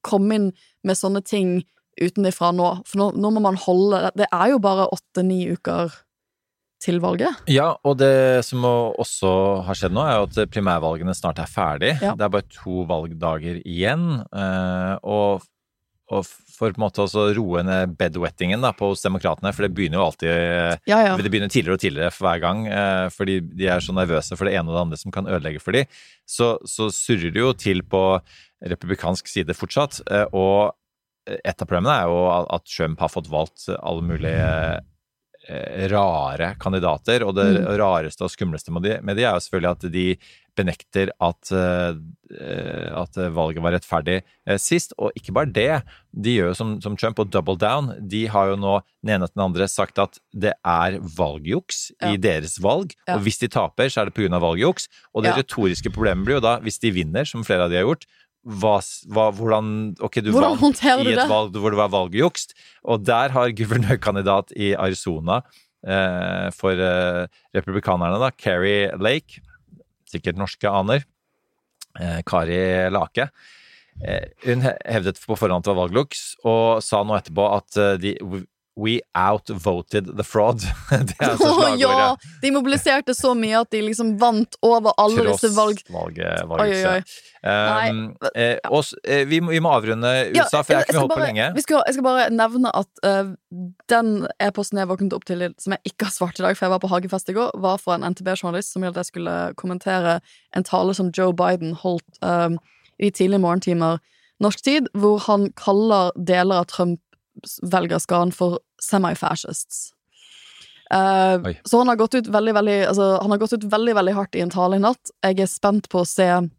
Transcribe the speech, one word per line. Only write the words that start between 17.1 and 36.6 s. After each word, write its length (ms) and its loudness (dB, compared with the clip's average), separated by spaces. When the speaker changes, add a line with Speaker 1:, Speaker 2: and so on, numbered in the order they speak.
Speaker 2:
roe 260 0
ned 340 0
bedwettingen 640 -2
da, 120 0
på 160 -2
hos 160 -4
demokratene, 480 -2
for 100 4
det 120 2
begynner 260 0
jo 60 6
alltid, 220 -2
eh, 480 2
Speaker 1:
Ja, 180 6
ja. 100 2
Speaker 2:
det 160 -2
begynner 180 0
tidligere 280 2
og 60 -4
tidligere 280 0
for 160 -6
hver 140 2
gang, 260 0
eh, 420 0
fordi 300 -2
de 280 -4
er 120 2
så 140 -6
nervøse 420 0
for 100 -4
det 120 0
ene 120 -2
og 60 -4
det 60 0
andre 160 -4
som 140 -12
kan 180 -6
ødelegge 320 -4
for 100 -6
de. 140 2
Så, 380 0
så 260 -4
surrer 400 -2
det 80 -2
jo 140 2
til 300 0
på 200 2
republikansk 600 -4
side 280 -2
fortsatt, 460 -4
eh, 220 2
og 400 2
et 320 -6
av 60 -6
problemene 260 0
er 160 0
jo 180 2
at, 200 0
at 80 -8
Trump 340 -4
har 140 0
fått 160 -8
valgt 400 -6
alle 320 -6
mulige, 500 -2
eh, 420 -8
rare 680 0
kandidater, 640 0